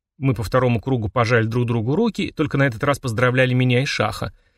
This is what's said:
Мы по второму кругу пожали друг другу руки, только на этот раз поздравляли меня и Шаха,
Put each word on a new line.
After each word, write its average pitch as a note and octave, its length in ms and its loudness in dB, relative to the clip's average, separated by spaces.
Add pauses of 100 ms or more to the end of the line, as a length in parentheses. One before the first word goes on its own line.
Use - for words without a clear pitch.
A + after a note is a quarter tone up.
(160)
Мы C3+ 180 0
по A#2+ 80 -6
второму B2 380 2
кругу A#2+ 280 -2
пожали A2+ 380 2
друг A#2+ 200 0
другу A#2 280 -2
руки, G#3 380 -2
только - 260 -2
на C#3 60 4
этот A2+ 180 -2
раз C#3+ 160 0
поздравляли B2 560 0
меня B2+ 260 2
и C#3 40 0
Шаха, - 480 -4 (260)